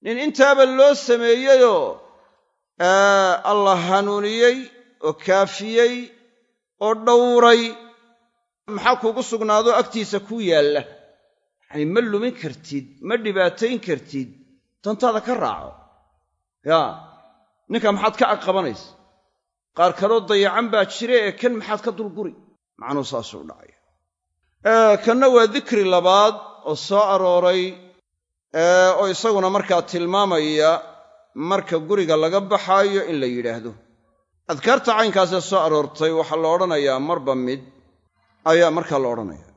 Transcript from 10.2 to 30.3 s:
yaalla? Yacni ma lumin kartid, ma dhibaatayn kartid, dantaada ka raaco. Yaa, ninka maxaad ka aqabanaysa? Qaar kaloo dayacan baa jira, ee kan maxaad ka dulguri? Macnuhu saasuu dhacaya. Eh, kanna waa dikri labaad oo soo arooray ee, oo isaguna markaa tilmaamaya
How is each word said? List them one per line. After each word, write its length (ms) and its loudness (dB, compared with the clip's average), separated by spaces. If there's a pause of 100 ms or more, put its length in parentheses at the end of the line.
yaalla? 420 2 (920)
Yacni 140 -6
ma 160 0
lumin 300 -4
kartid, 540 -12 (160)
ma 160 -4
dhibaatayn 600 -2
kartid, 500 -8 (540)
dantaada 380 -2
ka 140 -6
raaco. 360 -6 (960)
Yaa, 240 0 (800)
ninka 220 -2
maxaad 260 -2
ka 120 2
aqabanaysa? 580 -4 (880)
Qaar 160 2
kaloo 280 0
dayacan 500 0
baa 140 2
jira, 300 -4 (120)
ee 40 -4
kan 260 -2
maxaad 240 -8
ka 100 -6
dulguri? 420 -10 (460)
Macnuhu 260 -6
saasuu 380 -12
dhacaya. 340 -20 (880)
Eh, 380 6
kanna 260 2
waa 180 6
dikri 360 -2
labaad 520 4 (300)
oo 100 -4
soo 260 -2
arooray 640 2 (920)
ee, 340 4
oo 180 0
isaguna 420 -2
markaa 320 0
tilmaamaya 880 0 (640)